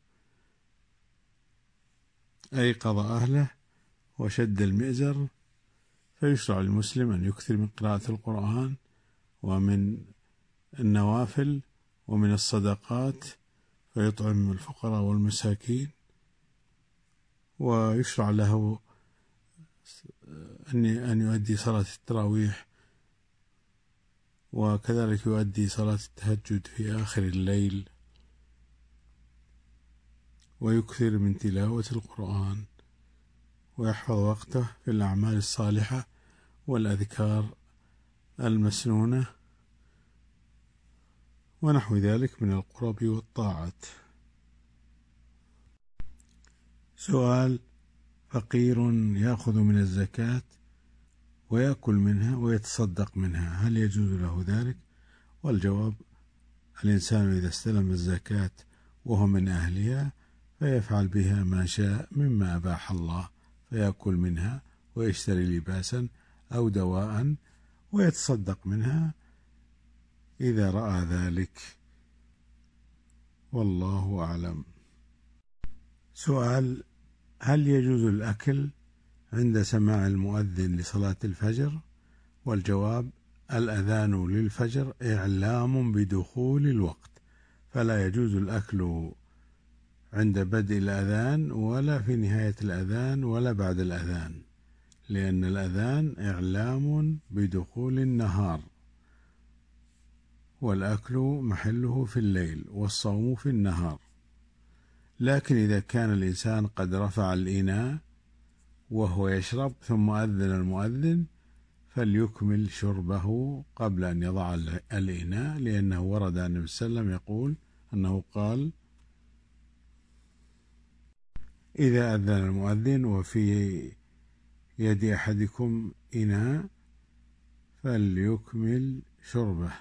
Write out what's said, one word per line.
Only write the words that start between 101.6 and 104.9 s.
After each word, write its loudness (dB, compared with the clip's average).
في -4
الليل، 0
والصوم -2
في -4
النهار. 0